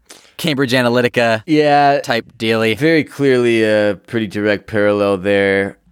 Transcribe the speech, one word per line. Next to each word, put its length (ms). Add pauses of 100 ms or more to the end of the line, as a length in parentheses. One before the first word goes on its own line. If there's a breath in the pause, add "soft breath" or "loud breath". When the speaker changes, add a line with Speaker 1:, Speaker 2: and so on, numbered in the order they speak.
(360 loud breath)
Speaker 1:
Cambridge 380
Analytica 760
Speaker 2:
Yeah, 540
Speaker 1:
type 360
dealy. 380
Speaker 2:
very 280
clearly 600
a 420
pretty 220
direct 400
parallel 500
there. 600 (140)